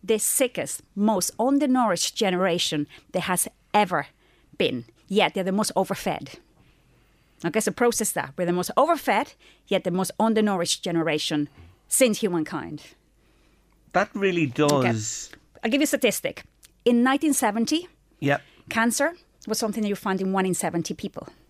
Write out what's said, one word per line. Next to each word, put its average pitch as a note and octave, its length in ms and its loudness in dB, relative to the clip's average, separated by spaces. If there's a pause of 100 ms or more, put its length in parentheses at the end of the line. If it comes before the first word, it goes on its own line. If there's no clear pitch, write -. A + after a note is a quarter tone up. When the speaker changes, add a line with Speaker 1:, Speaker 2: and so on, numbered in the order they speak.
Speaker 1:
the G#3+ 140 0
sickest, - 640 -2 (120)
most G3+ 440 0
undernourished B3+ 760 2
generation F3 720 0 (260)
there F3+ 100 -2
has F3+ 260 -2 (240)
ever F#3 340 2 (520)
been. B2+ 260 0 (260)
Yet F#3+ 220 2
they're F#3+ 120 -2
the F#3 80 -2
most G3+ 220 0
overfed. - 640 -4 (1040)
Okay, E3+ 160 0
so G#3 120 0
process A#3 400 0
that. C#3 240 -4
We're F3+ 100 -2
the F3 60 0
most F3+ 240 -2
overfed, C#4 600 2 (320)
yet F#3 160 0
the F#3 60 -2
most F3+ 280 -2
undernourished G#3+ 640 0
generation D#3+ 680 0 (400)
since A3+ 300 4
humankind. D#3+ 640 -4 (1080)
Speaker 2:
That F3+ 220 0
really F3+ 440 0
Speaker 1:
Okay. C#3+ 340 4
Speaker 2:
does. - 380 -6 (340)
Speaker 1:
I'll A3+ 60 0
give C4+ 100 2
you D4+ 40 4
a - 20 0
statistic. - 560 -2 (420)
In A#3+ 180 4
nineteen C#4+ 300 2
seventy, A#3 560 0 (320)
Speaker 2:
Yep. C#3+ 220 0 (260)
Speaker 1:
cancer A#3+ 460 0 (320)
was G#3+ 120 -4
something A3 240 -2
that G#3 60 -2
you G3+ 80 -2
find F#3+ 240 -2
in F#3+ 140 -2
one F#3+ 120 2
in F#3 80 0
seventy E3+ 400 -4
people. - 340 -10 (220)